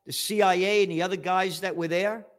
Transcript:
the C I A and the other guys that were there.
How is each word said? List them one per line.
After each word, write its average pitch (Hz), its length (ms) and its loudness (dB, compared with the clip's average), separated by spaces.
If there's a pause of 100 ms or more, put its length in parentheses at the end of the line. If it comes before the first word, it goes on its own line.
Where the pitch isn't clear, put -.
the - 80 -10
C 208 280 0
I 185 140 6
A 202 280 2
and 180 80 0
the 165 100 -2
other 185 140 -2
guys 180 460 -2
that 185 140 -4
were 170 120 -2
there. 202 380 -2 (140)